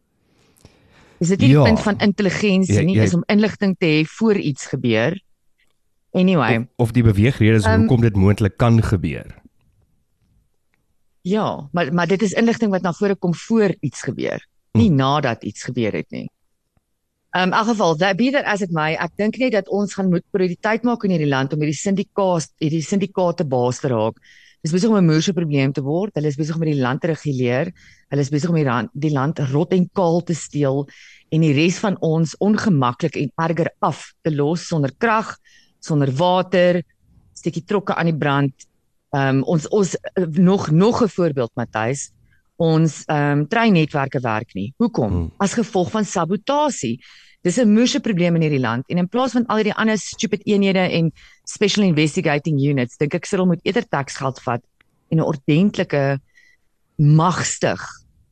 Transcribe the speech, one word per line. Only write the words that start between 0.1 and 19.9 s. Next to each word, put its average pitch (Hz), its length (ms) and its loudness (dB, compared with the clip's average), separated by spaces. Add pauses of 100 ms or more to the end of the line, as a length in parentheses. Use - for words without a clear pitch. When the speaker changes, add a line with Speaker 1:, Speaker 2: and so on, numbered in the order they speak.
Speaker 1:
Is 170 100 -2
dit 190 100 0
nie - 100 6
Speaker 2:
Ja. 143 140 8
Speaker 1:
die 170 100 6
punt 220 100 2
van 208 160 -2
intelligensie 190 760 2
Speaker 2:
Jy, 151 100 2
Speaker 1:
nie? 190 100 0
Speaker 2:
jy 214 80 4
Speaker 1:
Is - 100 2
om 170 140 0
inligting 208 520 0
te 185 60 0
hê 156 200 4
voor 220 300 0
iets 147 300 -4
gebeur? 123 540 0 (960)
Anyway. 170 440 2
Speaker 2:
Of, 117 180 -6
of 113 160 0
die 120 120 2
beweegrede 110 540 4
is 104 80 2
Speaker 1:
Ehm, 107 140 4
Speaker 2:
hoekom 113 220 4
dit 113 140 2
moontlik 98 420 2
kan 117 260 4
gebeur. 76 420 -4 (2000)
Speaker 1:
Ja, 160 500 -2
maar, 170 220 0
maar 175 140 2
dit 190 140 0
is 196 120 0
inligting 226 380 2
wat 185 100 0
na 175 120 -2
vore 202 220 0
kom 175 200 -2
voor 208 440 0
iets - 220 -8
gebeur, 64 440 -6 (280)
nie 196 160 4
Speaker 2:
Hm. 156 60 4
Speaker 1:
nadat 135 480 0
iets - 200 -12
gebeur 117 280 -2
het 82 200 -8
nie. - 180 -12 (1000)
Ehm, 185 160 0
in 185 60 0
elk 214 140 0
geval, 196 300 2
that, 190 200 0
be 247 140 0
that 269 140 -2
as 202 160 -2
it 180 100 -6
may, 156 240 0
ek 170 220 -6
dink 214 200 -2
net 254 140 -2
dat 196 180 -2
ons 202 240 -2